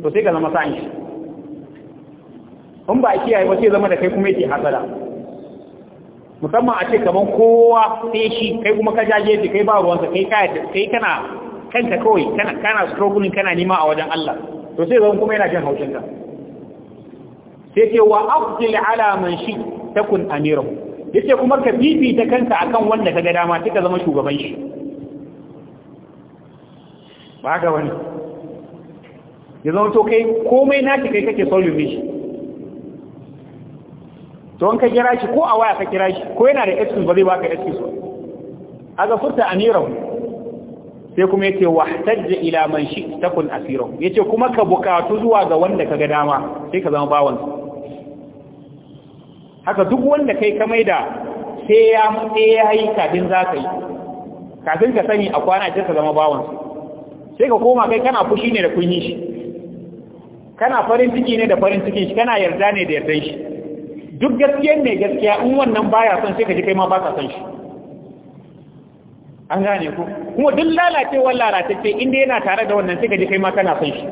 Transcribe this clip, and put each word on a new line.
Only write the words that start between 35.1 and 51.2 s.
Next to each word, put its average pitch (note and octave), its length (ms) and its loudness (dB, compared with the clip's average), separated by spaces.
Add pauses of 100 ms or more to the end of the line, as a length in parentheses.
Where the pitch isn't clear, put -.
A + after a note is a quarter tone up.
shi A#3+ 80 -6
ko B3 140 2
a A#3 160 2
waya A3 200 2
ka F#3+ 120 -4
kira F#3+ 240 0
shi, - 80 -6 (160)
ko A3+ 80 4
yana C4+ 200 4
da F#3+ 160 0
excuse G3+ 240 -2
ba F3 100 2
zai F#3+ 80 6
baka F#3 260 2
excuse - 320 -4
ba. - 80 -6 (1120)
Aga G#3+ 140 2
furta B3 320 0
amirahu. G3 400 2 (1300)
Sai F#3 120 4
kuma F#3+ 180 2
yace F#3+ 200 2
wahtajja E3+ 800 0
ila D#3+ 220 0
man D3+ 260 -2
shi G3+ 80 -6 (200)
takun F3 280 -2
asirahu. - 500 -6
Yace F3+ 300 0
kuma A#3+ 240 0
ka A3+ 100 2
bukatu F3+ 560 0
zuwa G#3+ 300 4
ga D#3+ 80 2
wanda F3 280 0
ka D3 120 -2
ga D3 100 0
dama, D3 300 0 (340)
sai F#3 100 -2
ka D#3 100 -2
zama D3 180 0
bawan. C#3+ 280 2 (2250)
Haka F#3+ 200 2
duk B3 200 0
wanda C#4+ 320 2
kai G#3 200 0
ka A3 100 0
maida A3 320 2 (640)